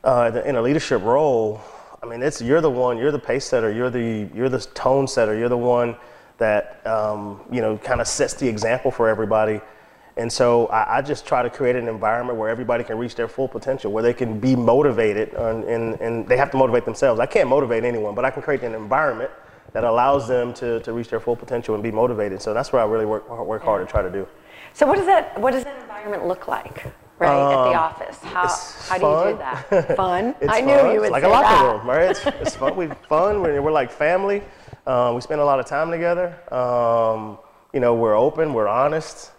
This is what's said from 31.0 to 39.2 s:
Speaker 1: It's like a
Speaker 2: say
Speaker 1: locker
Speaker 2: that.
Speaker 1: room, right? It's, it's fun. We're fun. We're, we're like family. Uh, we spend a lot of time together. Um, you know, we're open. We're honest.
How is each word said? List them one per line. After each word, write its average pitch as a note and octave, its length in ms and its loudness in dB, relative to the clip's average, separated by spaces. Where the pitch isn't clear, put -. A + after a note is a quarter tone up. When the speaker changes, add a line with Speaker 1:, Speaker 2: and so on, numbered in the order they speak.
Speaker 1:
It's - 80 2
like C#3 100 2
a F3+ 40 4
Speaker 2:
say G3 40 6
Speaker 1:
locker B3+ 160 6
Speaker 2:
that. B2+ 300 6
Speaker 1:
room, G#2+ 120 -6
right? E3 200 4
It's, - 160 -2
it's - 320 -4
fun. - 180 0
We're E3 180 -4
fun. G3 340 2
We're, D3 200 0
we're D3+ 100 2
like C3+ 200 2
family. G3+ 520 0
Uh, B2 300 2
we B2 60 -4
spend D3+ 180 -4
a C#3+ 60 4
lot C3+ 160 4
of A#2+ 40 -4
time D#3+ 260 -2
together. E3+ 440 -2
Um, A#2 840 0
you C3+ 80 -2
know, A#2+ 160 4
we're A2 220 4
open. D3+ 360 2
We're A2 140 2
honest. C#3+ 720 -2